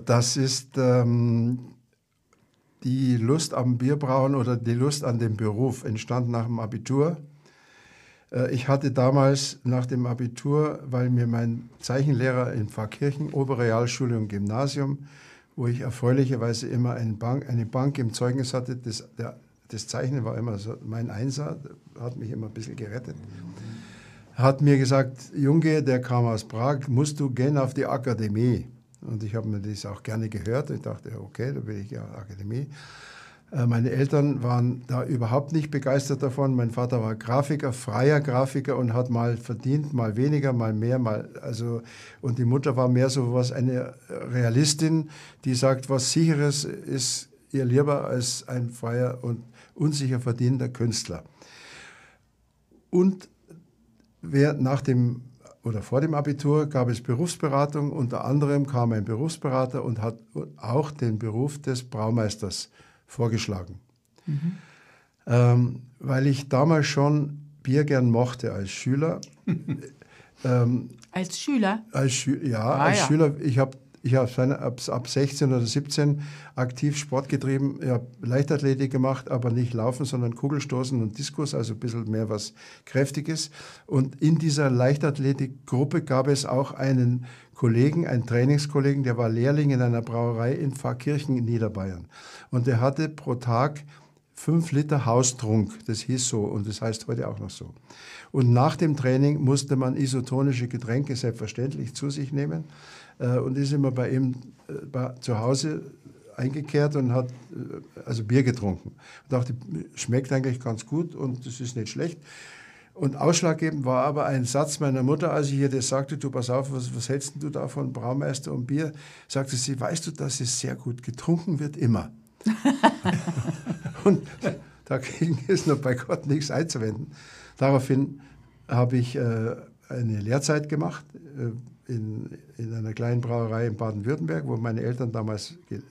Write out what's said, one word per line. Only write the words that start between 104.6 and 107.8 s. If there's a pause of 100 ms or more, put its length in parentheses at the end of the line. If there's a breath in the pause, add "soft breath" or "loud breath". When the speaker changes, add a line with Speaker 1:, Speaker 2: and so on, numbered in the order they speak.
Speaker 1:
äh, (180)
bei,
zu
Hause (520)
eingekehrt
und
hat,
äh,